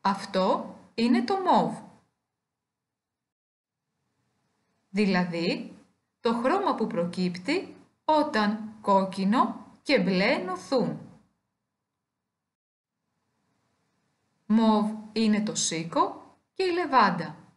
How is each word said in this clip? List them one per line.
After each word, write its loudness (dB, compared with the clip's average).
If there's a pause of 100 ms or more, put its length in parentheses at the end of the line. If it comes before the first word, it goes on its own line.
Αυτό -2 (180)
είναι 2
το 0
μόβ. 2 (3000)
Δηλαδή, -2 (440)
το 0
χρώμα 0
που -4
προκύπτει -4 (280)
όταν 0
κόκκινο 0 (160)
και 2
μπλε 2
ενωθούν. -2 (3500)
Μόβ 4 (200)
είναι 2
το -4
σίκο -4 (180)
και -6
η 0
λεβάντα. 2 (200)